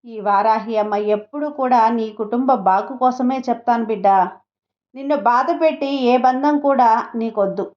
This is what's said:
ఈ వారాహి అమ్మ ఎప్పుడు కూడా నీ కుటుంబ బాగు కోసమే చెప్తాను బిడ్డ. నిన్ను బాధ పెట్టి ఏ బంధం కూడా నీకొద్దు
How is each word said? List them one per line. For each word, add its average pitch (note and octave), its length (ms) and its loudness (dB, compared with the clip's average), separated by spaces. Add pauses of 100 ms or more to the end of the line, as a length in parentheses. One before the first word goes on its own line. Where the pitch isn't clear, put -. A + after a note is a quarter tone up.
ఈ A3+ 140 -16
వారాహి G#3 580 0
అమ్మ G#3 180 0 (180)
ఎప్పుడు D4 400 -4
కూడా B3+ 260 2 (100)
నీ A#3 160 -2 (120)
కుటుంబ A#3+ 340 -2 (160)
బాగు G3+ 300 0
కోసమే B3+ 420 0
చెప్తాను A#3 460 -2
బిడ్డ. G3+ 220 -2 (880)
నిన్ను C#4 260 -4
బాధ A#3+ 260 0 (140)
పెట్టి D4+ 280 0 (140)
ఏ B3 140 4
బంధం C4 420 2
కూడా C4+ 300 4 (260)
నీకొద్దు G#3 500 -2 (120)